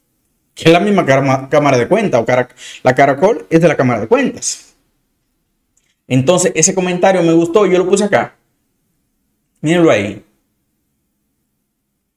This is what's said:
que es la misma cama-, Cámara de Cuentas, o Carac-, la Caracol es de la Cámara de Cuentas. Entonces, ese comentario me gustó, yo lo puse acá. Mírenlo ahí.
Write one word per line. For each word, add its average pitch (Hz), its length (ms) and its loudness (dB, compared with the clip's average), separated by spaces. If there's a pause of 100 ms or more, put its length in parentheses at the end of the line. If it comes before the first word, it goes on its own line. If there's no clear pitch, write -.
(540)
que - 100 -18
es 160 80 4
la 175 80 4
misma 196 260 0
cama-, 135 440 0
Cámara 147 280 0
de 120 80 0
Cuentas, 175 360 -2
o 113 40 -4
Carac-, 127 300 -2 (260)
la 127 140 0
Caracol 143 540 0
es 165 100 2
de 170 80 2
la 147 80 0
Cámara 123 240 0
de 113 80 -8
Cuentas. - 680 -4 (1300)
Entonces, 175 480 0
ese 160 180 0
comentario 180 500 0
me 165 100 2
gustó, 170 320 2
yo 180 120 0
lo 185 120 0
puse 202 160 0
acá. 131 320 -4 (1200)
Mírenlo 160 320 2
ahí. 101 320 -4 (1900)